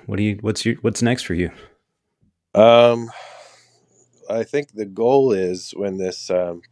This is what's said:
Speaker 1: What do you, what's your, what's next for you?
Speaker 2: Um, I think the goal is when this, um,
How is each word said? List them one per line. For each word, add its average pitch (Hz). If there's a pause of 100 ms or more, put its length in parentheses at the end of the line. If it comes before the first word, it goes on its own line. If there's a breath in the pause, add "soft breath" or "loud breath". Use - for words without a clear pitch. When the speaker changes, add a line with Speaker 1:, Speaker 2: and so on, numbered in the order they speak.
Speaker 1:
What 101
do 104
you, 104
what's 107
your, 113
what's 113
next 120
for 92
you? 85 (1040 soft breath)
Speaker 2:
Um, 117 (1200 loud breath)
I 113
think 143
the 104
goal 120
is 92
when 95
this, 92
um, 87 (100)